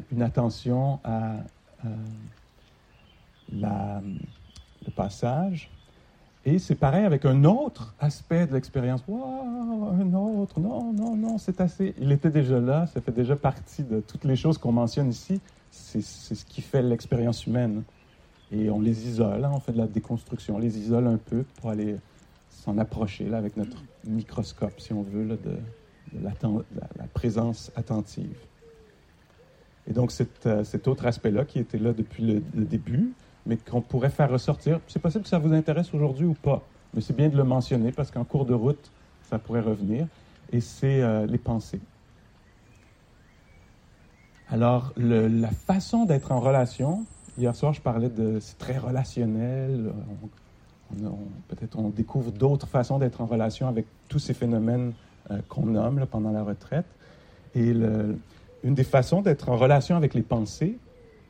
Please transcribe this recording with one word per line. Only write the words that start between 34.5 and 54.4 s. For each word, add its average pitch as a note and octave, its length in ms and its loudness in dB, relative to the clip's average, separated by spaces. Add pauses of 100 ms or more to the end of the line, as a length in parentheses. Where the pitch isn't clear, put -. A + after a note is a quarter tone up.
C'est - 140 -4
possible F3+ 220 0
que - 60 -10
ça F3+ 100 4
vous D#3 120 4
intéresse D#3 420 2
aujourd'hui D3 320 2
ou E3 100 2
pas, - 260 0 (320)
mais A2+ 80 -2
c'est B2 140 -2
bien D3 140 6
de C#3+ 60 2
le C#3 80 6
mentionner B2+ 480 2
parce C#3 200 -4
qu'en A#2+ 120 -4
cours C#3 220 0
de B2 80 2
route, B2 380 0 (380)
ça A2+ 100 -2
pourrait A#2 220 -2
revenir. A2 460 0 (440)
Et A#2+ 100 2
c'est, C3+ 400 0
euh, G#2+ 240 2
les A#2 140 0
pensées. A#2 420 -4 (2750)
Alors, A#2+ 480 2
le, A#2 320 4
la A2+ 220 2
façon G3 560 0
d'être C#3+ 260 0
en B2+ 80 2
relation, C3+ 640 0 (320)
hier B2 180 2
soir, D3 180 2
je C#3+ 80 -10
parlais A#2 280 0
de, A2 300 0
c'est - 200 -14
très B2+ 180 -6
relationnel, B2 1120 -2
on, - 1120 -12
on, G#2+ 40 -4
on, G2 100 -8 (300)
peut-être - 300 -10
on G#2+ 120 0
découvre A2+ 420 -2
d'autres C3+ 360 2
façons C3+ 320 0
d'être C3 200 0
en A#2+ 60 -4
relation A2+ 420 0
avec A2+ 200 -2 (200)
tous D3+ 120 0
ces C3+ 160 -2
phénomènes, A#2+ 580 0 (380)